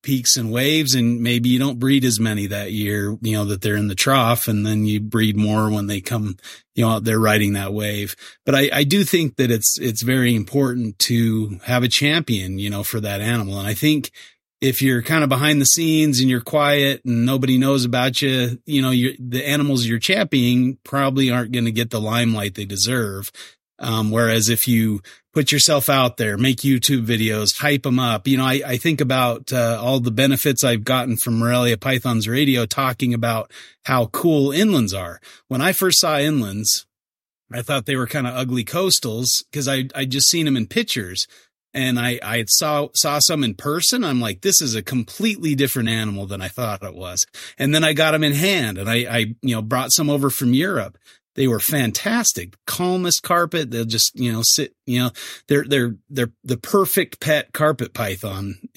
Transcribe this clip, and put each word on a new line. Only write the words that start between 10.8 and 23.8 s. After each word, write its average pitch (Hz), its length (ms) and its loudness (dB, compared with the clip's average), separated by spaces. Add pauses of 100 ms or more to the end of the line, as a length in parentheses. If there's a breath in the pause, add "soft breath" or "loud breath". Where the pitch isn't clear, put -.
to 110 640 0
have 123 180 2
a 127 60 2
champion, 117 720 0
you 101 120 -4
know, 101 140 -6
for 113 160 -4
that 101 200 -4
animal. 104 380 -2
And 98 100 -6
I 107 60 -2
think 151 360 0 (500 loud breath)
if 131 200 0
you're 131 220 2
kinda 156 240 2
behind 139 340 2
the 135 60 2
scenes 156 540 4
and 131 100 4
you're 123 100 2
quiet 143 640 0
and 117 220 2
nobody 131 320 2
knows 135 260 2
about 123 380 0
you, 127 420 0
you 147 160 0
know, 131 120 0
you're, 123 260 2
the 127 280 -6
animals 143 380 0
you're 117 140 0
championing 127 840 2
probably 135 460 0
aren't 120 220 -2
gonna 117 200 0
get 117 180 -2
the 113 100 -4
limelight 110 540 0
they 104 100 -10
deserve. 98 640 -4 (480 loud breath)
Um, 110 320 -2